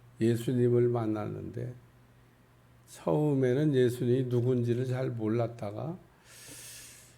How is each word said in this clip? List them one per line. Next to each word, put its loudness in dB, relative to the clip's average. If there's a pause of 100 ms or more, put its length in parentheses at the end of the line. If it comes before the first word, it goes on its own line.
(200)
예수님을 2
만났는데, -4 (1160)
처음에는 2
예수님이 2
누군지를 0
잘 -2
몰랐다가 -4 (1200)